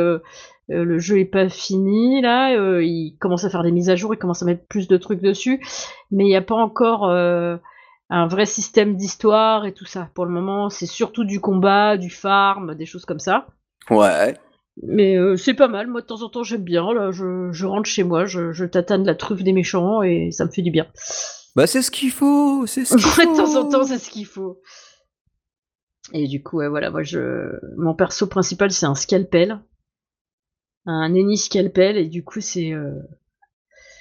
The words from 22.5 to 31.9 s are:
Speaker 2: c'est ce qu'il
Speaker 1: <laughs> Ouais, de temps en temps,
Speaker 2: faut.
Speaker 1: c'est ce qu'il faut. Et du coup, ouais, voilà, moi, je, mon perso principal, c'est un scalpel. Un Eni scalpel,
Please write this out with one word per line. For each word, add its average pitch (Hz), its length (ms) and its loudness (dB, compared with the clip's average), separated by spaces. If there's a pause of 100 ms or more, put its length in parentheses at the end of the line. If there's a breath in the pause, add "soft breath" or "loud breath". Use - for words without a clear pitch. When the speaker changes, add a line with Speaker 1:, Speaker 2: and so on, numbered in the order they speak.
Speaker 2:
c'est 262 180 -4
ce 254 120 4
qu'il 208 100 6
Speaker 1:
<laughs> - 200 4
Ouais, 330 60 0
de 311 40 2
temps 302 200 2
en 285 120 2
temps, 269 120 2
Speaker 2:
faut. 269 60 2
Speaker 1:
c'est 254 120 -2
ce - 100 -14
qu'il 208 180 -12
faut. 190 340 -12 (1500 soft breath)
Et 147 160 -4
du 139 140 -6
coup, - 160 -6
ouais, 147 100 -2
voilà, 147 220 -4
moi, 156 120 -4
je, 131 480 -6 (260)
mon 160 180 0
perso 185 340 0
principal, 190 420 0
c'est 175 160 -2
un 139 80 0
scalpel. 190 640 0 (1300)
Un 160 280 -2
Eni 202 220 2
scalpel, 196 600 2